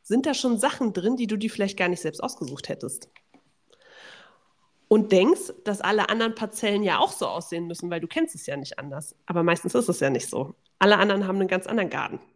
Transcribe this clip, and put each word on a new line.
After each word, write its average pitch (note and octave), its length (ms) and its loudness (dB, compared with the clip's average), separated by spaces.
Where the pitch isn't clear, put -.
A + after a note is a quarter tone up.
sind B3 240 2
da C#4+ 80 2
schon A#3+ 240 2
Sachen A#3 360 0
drin, G3+ 220 0
die A#3+ 120 -2
du G#3 100 -2
dir G#3+ 140 -2
vielleicht G3 260 -2
gar F3+ 120 2
nicht F3 120 -2
selbst D#3 220 -6
ausgesucht C#3+ 460 -8
hättest. - 400 -8
Und G#3+ 240 4
denkst, G#3 420 4
dass G3+ 180 -4
alle G#3 280 2
anderen A3 260 0
Parzellen G#3 480 -2
ja F3 160 2
auch - 120 2
so - 160 -4
aussehen E3+ 380 -6
müssen, E3+ 240 -8
weil E3+ 100 -2
du E3+ 80 -6
kennst D#4+ 280 -2
es - 100 -14
ja C#3+ 100 -6
nicht C#3+ 220 -10
anders. C#3 380 -12
Aber E3 180 2
meistens E3+ 300 2
ist A#3+ 160 2
es F3 100 -2
ja C#3 100 2
nicht - 200 -2
so. C3+ 260 -6
Alle G3+ 200 6
anderen G3 300 2
haben G3 100 0
einen F#3+ 100 2
ganz F#3 180 -2
anderen G3+ 240 -2
Garten - 300 -6